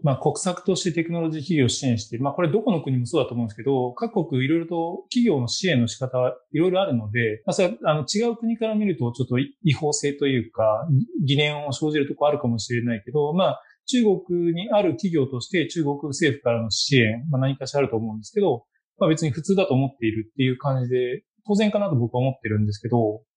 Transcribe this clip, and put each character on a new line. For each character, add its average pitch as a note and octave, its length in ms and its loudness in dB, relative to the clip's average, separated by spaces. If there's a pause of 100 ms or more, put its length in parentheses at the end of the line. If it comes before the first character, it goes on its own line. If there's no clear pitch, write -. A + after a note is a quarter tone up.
ま D3 80 4
あ、 B2+ 60 0
国 D3 180 0
策 F3+ 240 -4
と F#3 160 0
し - 80 -6
て F3 80 0
テ E3 100 -2
ク E3 80 -4
ノ E3+ 120 -2
ロ D#3+ 80 0
ジ D#3 80 -4
ー - 20 -6
企 D#3 180 0
業 B2+ 80 6
を - 20 4
支 - 160 -4
援 A#2+ 140 2
し G2+ 100 -8
て、 A#2+ 100 -10
ま C#3 120 -2
あ、 - 20 -8
こ F3+ 100 -2
れ D#3+ 100 2
ど G#3 80 2
こ A#3 100 0
の E3+ 100 2
国 C3+ 180 -2
も A#2+ 80 -2
そ D#3 140 0
う B2+ 40 2
だ - 40 -8
と B2 60 -8
思 A#2+ 80 -2
う A#2 40 -2
ん - 20 -6
で G#2 60 -12
す - 20 -20
け A2+ 80 -14
ど、 B2+ 300 0
各 A3+ 300 -2
国 C3 200 0
い - 20 -2
ろ D#3 120 2
い - 20 0
ろ E3 60 -8
と E3+ 440 -6
企 A#3+ 160 2
業 D#3 140 2
の A#2+ 80 -2
支 - 200 -2
援 C#3+ 120 4
の A2+ 80 2
仕 - 100 -10
方 B2+ 200 -4
は B2+ 180 0 (160)
い C#3+ 60 -2
ろ F3 100 2
い - 20 2
ろ F#3 100 0
あ G3 60 2
る C3 80 -2
の G#2+ 160 -2
で、 A2 340 -2
ま - 60 -2
あ、 E3+ 40 0
そ G3+ 80 2
れ F3+ 60 4
は、 G#3+ 60 -4 (160)
あ D3+ 40 4
の、 D3+ 120 -2
違 A#3 240 0
う A3+ 60 -4
国 A3+ 200 -2
か A3 120 -2
ら G#3+ 80 -2
見 G#3+ 100 2
る F#3 100 0
と A#2+ 140 -2
ち B2 120 -4
ょ - 20 2
っ - 40 -12
と B2+ 120 0
違 C#3+ 320 0
法 D3 200 0
性 C#3+ 200 -2
と C#3+ 160 0
い B2 180 0
う - 60 -20
か、 A2 340 0 (380)
疑 C#3 120 4
念 D3 300 0
を C#3 60 -4
生 D#3 180 -2
じ D3+ 80 0
る C#3 80 2
と C#3+ 80 -6
こ D3 140 2
あ - 20 4
る C#3+ 80 0
か C3 80 -4
も A#2 140 0
し - 120 -8
れ A#2+ 120 -2
な A#2+ 100 0
い G#2 100 -8
け B2+ 60 -12
ど、 D3 220 0
ま F3+ 140 2
あ、 - 160 -2 (240)
中 B3 180 2
国 F3 480 2
に F3+ 180 -4
あ G#3 100 4
る F3+ 120 2
企 F#3 200 -2
業 C#3+ 140 2
と A#2+ 140 -6
し - 80 -12
て E3 180 0
中 E3+ 160 -4
国 C#3+ 140 0 (140)
政 C#3 280 0
府 - 60 -20
か A#2+ 80 2
ら A#2 100 0
の A2 80 -4
支 - 260 2
援、 A#2 340 2
ま C3+ 80 2
あ、 - 20 2
何 C3+ 160 0
か C3 100 -10
し - 80 -12
ら C#3+ 60 2
あ - 20 4
る C3 80 0
と A2+ 60 -2
思 A2 160 -2
う - 20 -8
ん A2 40 -8
で G#2+ 60 -14
す - 80 -20
け G#3 80 0
ど、 D3+ 220 2 (380)
ま G3 60 4
あ、 - 20 4
別 D#3 140 2
に D#3+ 80 0
普 C#3+ 100 -6
通 F#3+ 160 2
だ F#3+ 100 4
と - 60 0
思 C3 140 4
っ C3+ 120 -6
て A#2 80 -2
い A2 40 2
る A2 200 -4
っ - 60 -20
て C3+ 60 2
い C3 80 4
う B2+ 80 -4
感 C3 260 -2
じ A#2+ 60 -4
で、 B2 320 -2 (240)
当 G#3 80 0
然 G#3+ 160 2
か G#3 80 0
な G3+ 100 0
と D#3+ 80 0
僕 A#2 200 0
は B2 40 2
思 C3 120 0
っ - 80 -10
て G#2+ 100 -6
る G#2+ 100 2
ん G#2 60 2
で G2+ 80 -2
す - 40 -14
け A#2+ 100 -8
ど、 A2+ 340 2 (140)